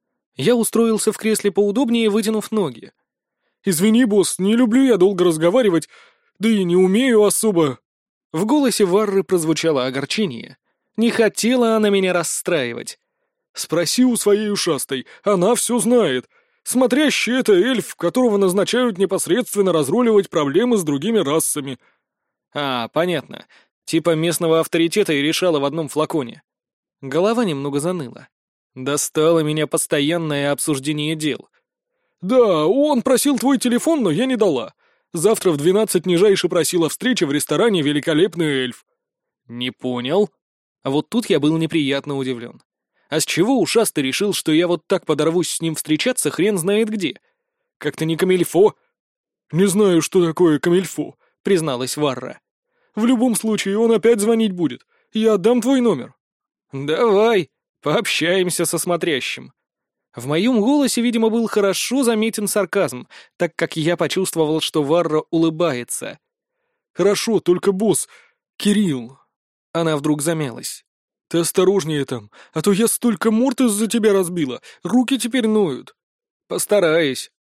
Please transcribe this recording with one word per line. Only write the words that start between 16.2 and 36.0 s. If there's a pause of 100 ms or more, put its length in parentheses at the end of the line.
Смотрящий —
это
эльф,
которого
назначают
непосредственно
разруливать
проблемы
с
другими
расами». (760)
«А,
понятно. (400)
Типа
местного
авторитета
и
решала
в
одном
флаконе». (580)
Голова
немного
заныла. (480)
Достало
меня
постоянное
обсуждение
дел. (720)
Да,
он
просил
твой
телефон,
но
я
не
дала. (400)
Завтра
в
двенадцать